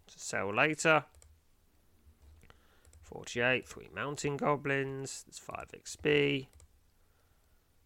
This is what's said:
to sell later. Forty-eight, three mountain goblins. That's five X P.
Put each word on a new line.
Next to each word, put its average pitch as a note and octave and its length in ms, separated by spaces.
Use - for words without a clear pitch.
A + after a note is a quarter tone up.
to - 100
sell G2+ 360
later. D3+ 500
Forty-eight, - 640
three - 280
mountain C#3+ 420
goblins. C3+ 880
That's - 120
five - 340
X - 240
P. C#3+ 540